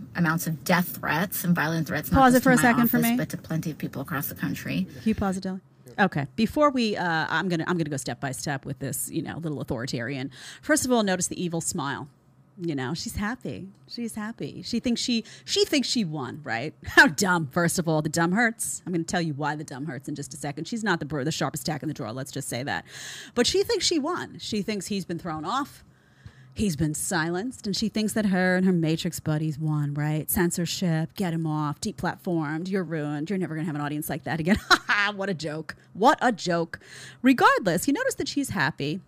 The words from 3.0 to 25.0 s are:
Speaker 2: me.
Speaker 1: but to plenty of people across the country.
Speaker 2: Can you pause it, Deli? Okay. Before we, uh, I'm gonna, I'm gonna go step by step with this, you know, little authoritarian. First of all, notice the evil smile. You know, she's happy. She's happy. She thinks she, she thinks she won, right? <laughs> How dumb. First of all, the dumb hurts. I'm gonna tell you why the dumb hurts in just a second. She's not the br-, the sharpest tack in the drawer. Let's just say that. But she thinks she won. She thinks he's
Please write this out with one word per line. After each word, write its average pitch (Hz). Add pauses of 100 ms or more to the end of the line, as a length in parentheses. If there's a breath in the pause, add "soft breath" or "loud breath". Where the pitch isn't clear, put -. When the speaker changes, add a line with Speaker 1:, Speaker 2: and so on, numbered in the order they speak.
Speaker 2:
me. 240
Speaker 1:
but 254
to -
plenty 160
of 147
people 143
across 139
the -
country. 143
Speaker 2:
Can -
you 214
pause 190
it, 185
Deli? 190 (380)
Okay. 160
Before 294
we, 233
uh, 165
I'm 165
gonna, 165
I'm 180
gonna 160
go 147
step 123
by 135
step 139
with 139
this, 127
you 156
know, 104
little 151
authoritarian. 131 (320 loud breath)
First 302
of 254
all, 240
notice 185
the -
evil 165
smile. 139 (540)
You 165
know, 131
she's -
happy. 196 (200)
She's 233
happy. 208
She 226
thinks 240
she, 240 (220 loud breath)
she 403
thinks 294
she 226
won, 151
right? 120
<laughs> -
How 302
dumb. 175
First 175
of 165
all, 156
the 156
dumb 170
hurts. 226
I'm 175
gonna 170
tell 175
you 160
why 147
the 156
dumb 139
hurts 123
in 139
just 143
a -
second. 147
She's 226
not 180
the 151
br-, 139
the 151
sharpest 147
tack -
in 156
the 147
drawer. 110
Let's 131
just -
say 123
that. 104 (500 loud breath)
But 240
she 392
thinks 392
she 339
won. 302
She 214
thinks 202
he's 196